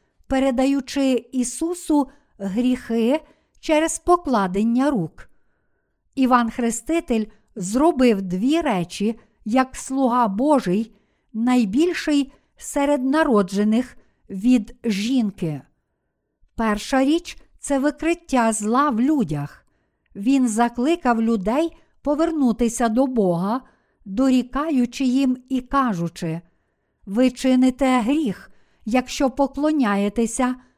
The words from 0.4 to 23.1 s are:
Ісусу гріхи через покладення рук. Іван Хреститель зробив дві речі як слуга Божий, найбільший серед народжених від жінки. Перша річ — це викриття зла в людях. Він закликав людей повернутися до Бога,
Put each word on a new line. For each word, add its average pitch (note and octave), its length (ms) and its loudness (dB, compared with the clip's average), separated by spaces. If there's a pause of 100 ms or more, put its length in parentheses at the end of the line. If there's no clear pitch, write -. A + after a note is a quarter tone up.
Ісусу D4 800 -2 (280)
гріхи A#3 840 0 (380)
через D#4+ 400 0
покладення A#3+ 920 0
рук. F3 380 -6 (840)
Іван B3 360 2
Хреститель A#3 720 -2 (300)
зробив A#3+ 640 2
дві G#3 400 0
речі G#3+ 580 -4 (260)
як B3+ 300 0
слуга B3+ 520 0
Божий, A3 680 0 (380)
найбільший B3+ 1000 0 (240)
серед C#4+ 480 -2
народжених A3 920 0 (320)
від G#3 540 0
жінки. G3+ 800 -2 (920)
Перша A3+ 500 -2
річ — D#4+ 320 -2 (220)
це C#4 200 -2
викриття C#4+ 720 0
зла A#3+ 360 0
в A3+ 120 0
людях. F3+ 640 -2 (500)
Він B3+ 320 2
закликав A#3+ 720 0
людей A#3 560 -2 (240)
повернутися C4 880 0
до C4 180 2
Бога, G3+ 540 0 (440)